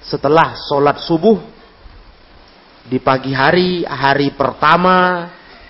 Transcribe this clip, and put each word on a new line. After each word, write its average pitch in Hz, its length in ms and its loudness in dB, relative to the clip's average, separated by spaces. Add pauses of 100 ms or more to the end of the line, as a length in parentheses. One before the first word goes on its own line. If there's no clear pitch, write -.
setelah 147 480 0 (160)
sholat 143 320 0
subuh 170 400 0 (1500)
di 127 80 -2
pagi 135 320 -2
hari, 180 560 0
hari 139 480 0
pertama, 175 960 0 (380)